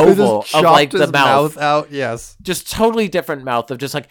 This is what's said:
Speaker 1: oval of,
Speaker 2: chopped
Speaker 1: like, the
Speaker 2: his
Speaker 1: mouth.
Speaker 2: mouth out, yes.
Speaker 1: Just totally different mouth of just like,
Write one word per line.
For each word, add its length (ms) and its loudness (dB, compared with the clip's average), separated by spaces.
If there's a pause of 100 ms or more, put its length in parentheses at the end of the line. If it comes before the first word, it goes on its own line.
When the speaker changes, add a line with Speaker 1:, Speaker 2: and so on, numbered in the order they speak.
Speaker 1:
oval 360 4
of, 60 -10
Speaker 2:
chopped 180 0
Speaker 1:
like, 280 4
the 80 0
Speaker 2:
his 120 0
Speaker 1:
mouth. 440 2
Speaker 2:
mouth 20 -18
out, 340 -2
yes. 500 -8
Speaker 1:
Just 280 -8
totally 380 0
different 360 -6
mouth 280 -4
of 60 -10
just 140 -10
like, 180 -8